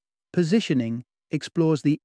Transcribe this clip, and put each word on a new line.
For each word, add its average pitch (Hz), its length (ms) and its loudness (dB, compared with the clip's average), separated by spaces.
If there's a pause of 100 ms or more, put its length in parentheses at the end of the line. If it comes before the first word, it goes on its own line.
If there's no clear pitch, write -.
(320)
positioning 147 720 0 (280)
explores 160 500 0
the 147 240 0